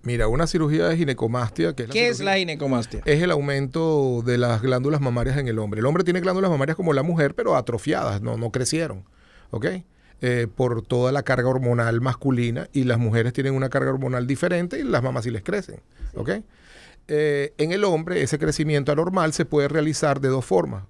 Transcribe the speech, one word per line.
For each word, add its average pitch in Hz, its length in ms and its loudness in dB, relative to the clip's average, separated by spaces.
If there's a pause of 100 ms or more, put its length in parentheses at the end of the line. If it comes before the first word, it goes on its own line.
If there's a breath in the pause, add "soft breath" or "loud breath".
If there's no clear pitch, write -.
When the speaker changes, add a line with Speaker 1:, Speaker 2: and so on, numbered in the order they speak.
Speaker 1:
Mira, 117 240 0
una 139 200 2
cirugía 160 420 2
de 160 80 2
ginecomastia, 127 760 0
que 127 100 -8
es 110 60 -10
la 135 40 -10
Speaker 2:
¿Qué 240 160 2
es 233 80 -2
Speaker 1:
cirugía 196 160 0
Speaker 2:
la 196 60 2
ginecomastia? 143 680 -2
Speaker 1:
es 151 160 4
el 180 100 2
aumento 143 920 0
de 120 160 2
las 120 240 2
glándulas 131 380 2
mamarias 127 380 0
en 139 100 -2
el 110 120 -2
hombre. 104 200 -4
El 113 60 2
hombre 165 180 2
tiene 175 160 2
glándulas 185 320 2
mamarias 147 240 0
como 165 180 0
la 135 100 2
mujer, 165 320 2
pero 214 200 2
atrofiadas, 117 640 -2
no, 117 160 -4
no 113 140 -4
crecieron, 127 540 -4 (460 soft breath)
¿ok? 117 140 -4 (560 soft breath)
Eh, 123 320 0
por 120 320 0
toda 123 280 2
la 143 100 0
carga 127 260 2
hormonal 120 520 2
masculina, 120 720 0
y 135 100 2
las 120 160 2
mujeres 117 340 2
tienen 135 220 -2
una 135 140 -2
carga 135 220 0
hormonal 127 360 -2
diferente 175 520 -2
y 302 40 -4
las 202 200 0
mamas 127 200 -2
sí 120 80 -4
les 104 100 -6
crecen, - 380 -6 (360 loud breath)
¿ok? 147 160 -4 (760 loud breath)
Eh, 147 500 0
en 156 140 0
el 196 140 2
hombre, 170 380 0
ese 143 160 0
crecimiento 151 520 0
anormal 165 420 2
se - 120 0
puede 143 240 2
realizar 151 500 0
de 135 80 0
dos 131 180 2
formas 139 440 0